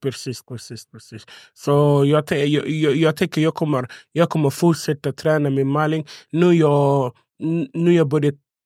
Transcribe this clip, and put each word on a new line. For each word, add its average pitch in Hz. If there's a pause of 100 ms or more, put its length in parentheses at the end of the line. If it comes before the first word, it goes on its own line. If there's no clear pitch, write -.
Precis, -
precis, -
precis. - (280)
Så 143
jag 151
tän-, 143
jag, 147
jag, 151
jag 156
tänker 165
jag 156
kommer, 143 (240)
jag 170
kommer 147
fortsätta 151
träna 151
med 135
Malin. 151 (260)
Nu 175
jag, 143 (300)
n-, 160
nu 170
jag 165
började 147 (280)